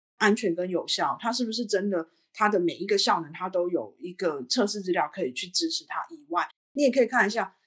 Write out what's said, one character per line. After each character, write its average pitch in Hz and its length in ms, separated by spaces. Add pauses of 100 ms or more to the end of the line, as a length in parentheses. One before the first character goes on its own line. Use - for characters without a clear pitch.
(180)
安 208 180
全 196 180
跟 180 160
有 170 180
效， 143 320
它 226 140
是 254 100
不 220 80
是 226 140
真 202 240
的， 170 180 (240)
它 214 160
的 202 120
每 170 160
一 185 100
个 202 100
效 196 240
能 156 140
它 185 160
都 180 180
有 127 300
一 175 160
个 151 300
测 208 240
试 208 120
资 180 120
料 160 200
可 180 140
以 127 80
去 180 140
支 - 220
持 - 160
它 - 260
以 302 180
外， - 180 (260)
你 285 100
也 262 80
可 254 100
以 226 60
看 226 180
一 208 40
下 208 260 (120)